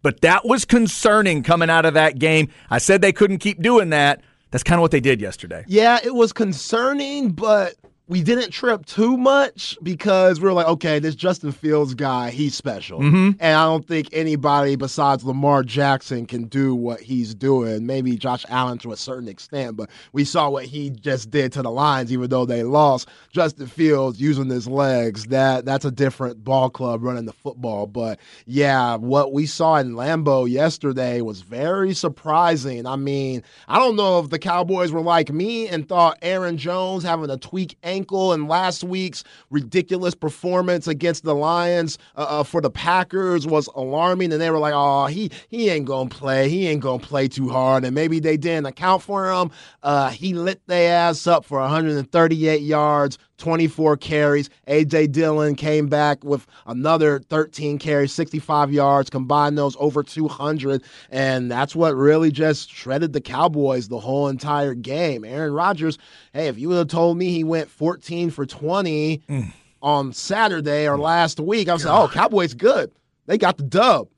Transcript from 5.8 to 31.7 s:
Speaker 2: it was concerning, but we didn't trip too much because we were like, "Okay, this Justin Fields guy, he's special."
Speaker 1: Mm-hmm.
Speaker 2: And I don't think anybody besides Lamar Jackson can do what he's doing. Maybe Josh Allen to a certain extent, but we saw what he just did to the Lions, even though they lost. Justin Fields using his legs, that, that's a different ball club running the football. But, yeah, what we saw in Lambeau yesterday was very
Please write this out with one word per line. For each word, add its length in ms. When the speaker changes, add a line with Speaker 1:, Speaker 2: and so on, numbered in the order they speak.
Speaker 2:
it 100
was 180
concerning, 960
but 440
we 140
didn't 280
trip 340
too 320
much 680
because 580
we 40
were 80
like, 140
"Okay, 320
this 160
Justin 380
Fields 420
guy, 360
he's 240
special." 460
Speaker 1:
Mm-hmm. 300
Speaker 2:
And 160
I 80
don't 220
think 260
anybody 640
besides 480
Lamar 380
Jackson 640
can 180
do 300
what 260
he's 340
doing. 520
Maybe 320
Josh 320
Allen 280
to 140
a 40
certain 320
extent, 500
but 100
we 120
saw 260
what 160
he 240
just 400
did 220
to 100
the 80
Lions, 420
even 160
though 160
they 200
lost. 440
Justin 380
Fields 520
using 300
his 180
legs, 600
that, 360
that's 220
a 40
different 540
ball 240
club 340
running 220
the 80
football. 540
But, 320
yeah, 520
what 360
we 140
saw 300
in 180
Lambeau 560
yesterday 720
was 180
very 540